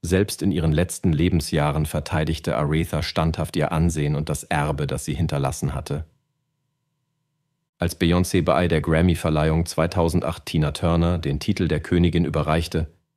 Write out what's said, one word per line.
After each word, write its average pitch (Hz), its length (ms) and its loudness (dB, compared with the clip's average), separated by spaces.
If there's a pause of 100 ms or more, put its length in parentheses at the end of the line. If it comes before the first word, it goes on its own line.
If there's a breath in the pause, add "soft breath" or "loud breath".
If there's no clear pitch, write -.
Selbst 92 400 0
in 95 100 2
ihren 80 200 2
letzten 82 420 0
Lebensjahren 78 720 0
verteidigte 78 720 -2
Aretha 76 460 0
standhaft 82 520 -2
ihr 76 160 0
Ansehen 78 440 0
und 78 140 -4
das 76 140 -4
Erbe, 73 440 -2
das - 180 -6
sie 76 80 -4
hinterlassen 69 600 -2
hatte. 73 320 -6 (1700)
Als 87 220 -2
Beyoncé 90 440 2
bei 85 240 4
der 78 140 2
Grammy-Verleihung 80 840 2
zweitausendacht 82 800 0
Tina 76 260 0
Turner 85 480 0
den 71 200 -2
Titel 92 280 -2
der 78 120 0
Königin 85 460 2
überreichte, 78 640 -2 (260)